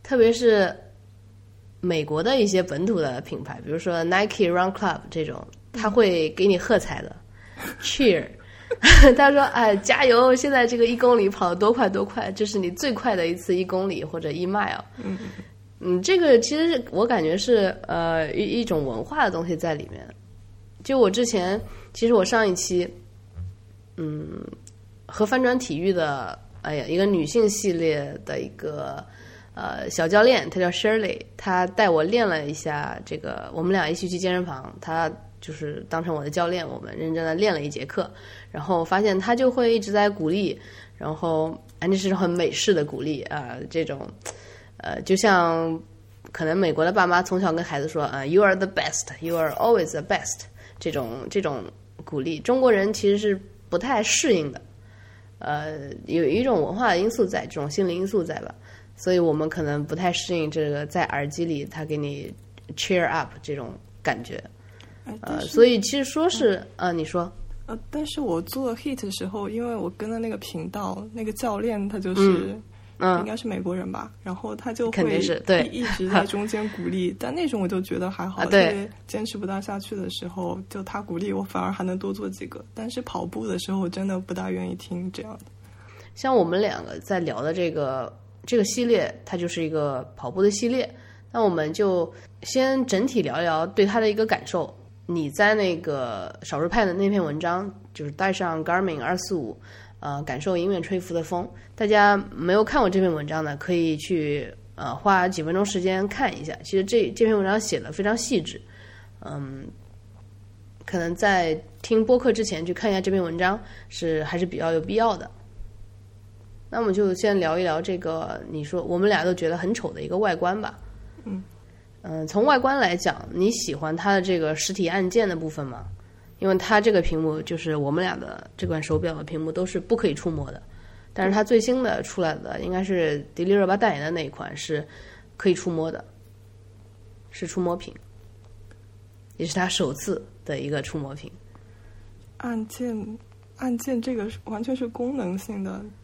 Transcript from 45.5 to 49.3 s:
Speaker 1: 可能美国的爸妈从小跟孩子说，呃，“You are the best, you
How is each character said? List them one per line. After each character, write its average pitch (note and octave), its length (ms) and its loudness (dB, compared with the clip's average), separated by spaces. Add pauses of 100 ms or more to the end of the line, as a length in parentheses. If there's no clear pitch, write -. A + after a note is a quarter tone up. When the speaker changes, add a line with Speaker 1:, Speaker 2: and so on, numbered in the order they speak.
Speaker 1:
可 - 140 -6
能 D#3+ 120 0
美 F#3 160 2
国 D#3 120 2
的 F3+ 80 2
爸 F#3 160 4
妈 F3 120 4
从 F#3 200 -2
小 F#3 120 2
跟 E3 100 -2
孩 D3 180 -4
子 D3+ 80 -4
说， D3+ 160 -4
呃， C3+ 200 -6
“You E3 160 4
are G3 140 6
the F#3+ 140 -2
best, - 400 -4 (120)
you E3 160 -4